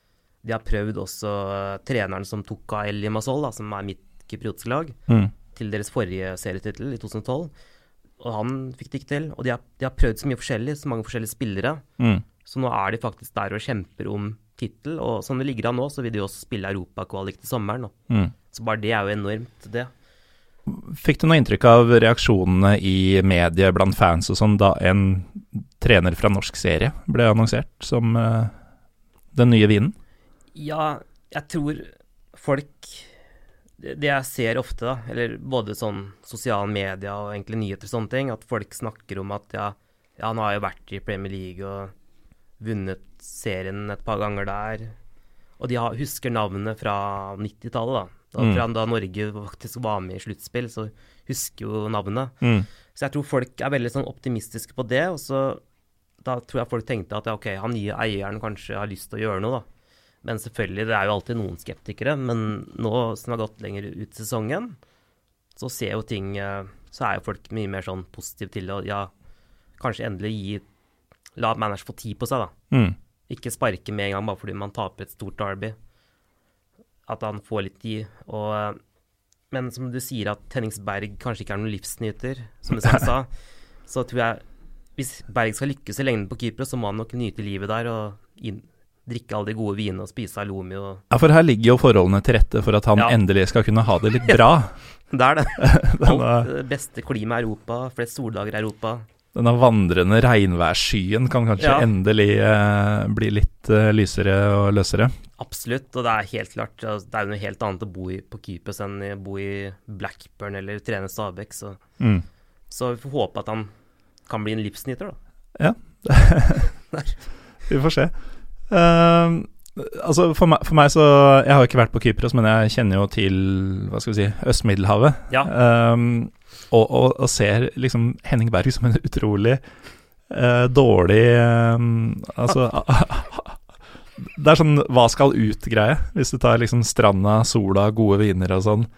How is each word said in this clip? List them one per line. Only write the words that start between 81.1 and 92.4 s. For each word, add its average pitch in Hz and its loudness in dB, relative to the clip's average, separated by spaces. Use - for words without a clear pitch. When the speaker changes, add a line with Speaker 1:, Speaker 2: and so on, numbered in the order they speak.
Speaker 1:
kanskje 110 -8
ikke - -10
er 101 -6
noen 107 -6
livsnyter, 120 -10
som 117 -4
du - -8
selv - 4
sa, 123 0
Speaker 2:
<laughs> - -20
Speaker 1:
så 127 -6
tror 123 -4
jeg, 113 -4
hvis 131 -8
Berg 113 -2
skal 139 -6
lykkes 101 -12
i 135 -4
lengden 104 -2
på - -12
Kypros, 120 -8
så 131 -6
må 107 -4
han 101 -6
nok 110 -10
nyte 117 -8
livet 101 -8
der, 117 -4
og 107 -12
inn, 104 -12
drikke 113 -10
alle 104 -6
de 110 -10
gode 104 -4
vinene 98 -6
og 104 -12
spise - -10
halloumi 95 -10
og 98 -14
Speaker 2:
Ja, 127 4
for 160 6
her 160 10
ligger 117 6
jo - 8
forholdene 98 6
til 117 4
rette - 4